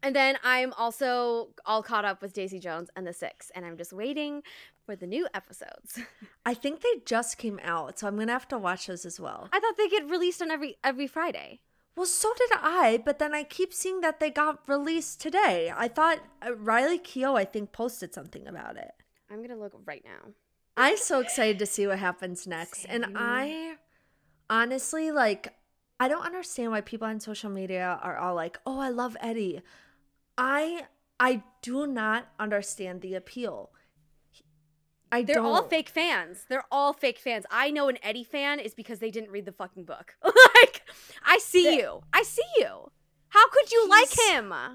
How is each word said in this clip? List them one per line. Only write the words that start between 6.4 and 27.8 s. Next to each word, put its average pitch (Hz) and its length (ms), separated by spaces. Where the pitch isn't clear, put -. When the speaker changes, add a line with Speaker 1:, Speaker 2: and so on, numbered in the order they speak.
Speaker 2:
I 240 80
think 285 260
they 480 240
just 233 320
came 208 260
out, 165 360
so 214 80
I'm 202 100
gonna 220 160
have 247 160
to 262 100
watch 185 280
those 180 180
as 170 160
well. - 320
Speaker 1:
I 392 80
thought 440 160
they 427 120
get 330 200
released 359 320
on 330 100
every, 302 320
every 269 240
Friday. 320 540
Speaker 2:
Well, 359 100
so 427 320
did 494 160
I, 311 500
but 285 140
then 302 160
I 302 100
keep 359 300
seeing 370 260
that 311 200
they 302 100
got 294 380
released 294 520
today. 269 560
I 233 120
thought, 233 320
uh, 240 160
Riley 233 420
Keough, 269 380
I 202 80
think, 202 280
posted 226 420
something - 320
about - 320
it. - 140
Speaker 1:
I'm 214 120
gonna 240 180
look 202 140
right 147 200
now. 113 280
Speaker 2:
I'm 285 180
so 320 240
excited 220 380
to 202 80
see 202 200
what 196 120
happens 180 480
next. 170 400
And 233 180
Speaker 1:
Same. 202 140
Speaker 2:
I 294 580
honestly, 262 640
like, 240 440
I 254 100
don't 311 160
understand 339 460
why 214 100
people 220 260
on 220 140
social 214 300
media 185 520